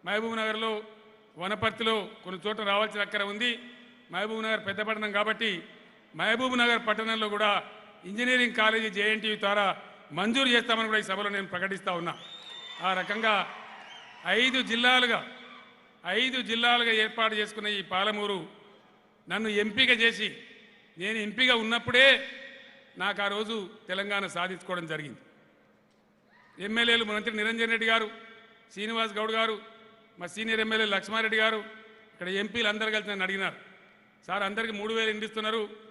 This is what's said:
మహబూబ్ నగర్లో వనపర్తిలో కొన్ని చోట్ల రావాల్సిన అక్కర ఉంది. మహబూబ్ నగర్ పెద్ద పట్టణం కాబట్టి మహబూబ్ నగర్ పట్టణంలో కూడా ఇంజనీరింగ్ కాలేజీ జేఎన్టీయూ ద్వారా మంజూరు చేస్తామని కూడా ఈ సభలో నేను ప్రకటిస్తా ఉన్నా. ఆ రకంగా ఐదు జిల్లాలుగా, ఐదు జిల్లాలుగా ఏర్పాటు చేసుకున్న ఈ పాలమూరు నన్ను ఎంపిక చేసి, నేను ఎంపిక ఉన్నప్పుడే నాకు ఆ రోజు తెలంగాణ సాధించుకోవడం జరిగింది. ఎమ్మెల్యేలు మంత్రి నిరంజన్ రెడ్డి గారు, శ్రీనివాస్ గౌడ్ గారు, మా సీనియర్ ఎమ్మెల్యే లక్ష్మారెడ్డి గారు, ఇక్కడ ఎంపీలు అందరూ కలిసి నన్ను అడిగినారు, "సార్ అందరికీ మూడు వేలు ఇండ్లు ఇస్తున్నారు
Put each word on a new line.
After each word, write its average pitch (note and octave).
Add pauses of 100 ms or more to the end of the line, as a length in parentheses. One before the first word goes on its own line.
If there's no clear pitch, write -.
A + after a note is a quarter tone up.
మహబూబ్ A3
నగర్లో A3 (540)
వనపర్తిలో G#3+ (140)
కొన్ని F#3
చోట్ల G#3+
రావాల్సిన G#3
అక్కర G3+
ఉంది. A3+ (520)
మహబూబ్ A3
నగర్ A3
పెద్ద G3
పట్టణం G#3+
కాబట్టి G#3 (520)
మహబూబ్ A#3
నగర్ A#3
పట్టణంలో A3
కూడా G#3 (420)
ఇంజనీరింగ్ A#3+
కాలేజీ A3
జేఎన్టీయూ G#3+
ద్వారా G3+ (300)
మంజూరు A3+
చేస్తామని A3+
కూడా G#3+
ఈ G#3
సభలో G3+
నేను G3
ప్రకటిస్తా F#3+
ఉన్నా. E3+ (640)
ఆ F#3
రకంగా G3+ (720)
ఐదు B3
జిల్లాలుగా, A#3+ (800)
ఐదు B3
జిల్లాలుగా A#3
ఏర్పాటు A3
చేసుకున్న G#3
ఈ G#3
పాలమూరు G3 (840)
నన్ను G#3+
ఎంపిక G#3+
చేసి, A3 (600)
నేను G#3
ఎంపిక G#3+
ఉన్నప్పుడే A#3+ (680)
నాకు G3
ఆ G3+
రోజు G#3 (180)
తెలంగాణ G3
సాధించుకోవడం F3
జరిగింది. D#3 (1400)
ఎమ్మెల్యేలు A#3
మంత్రి G#3+
నిరంజన్ A3+
రెడ్డి A3+
గారు, A3+ (640)
శ్రీనివాస్ A3
గౌడ్ A3
గారు, A3 (580)
మా F3
సీనియర్ A3
ఎమ్మెల్యే A3
లక్ష్మారెడ్డి G#3+
గారు, A3 (500)
ఇక్కడ F3+
ఎంపీలు G#3+
అందరూ G#3+
కలిసి G#3
నన్ను G3
అడిగినారు, F#3+ (720)
"సార్ G3
అందరికీ G#3+
మూడు G#3
వేలు A3+
ఇండ్లు G#3+
ఇస్తున్నారు G#3+ (220)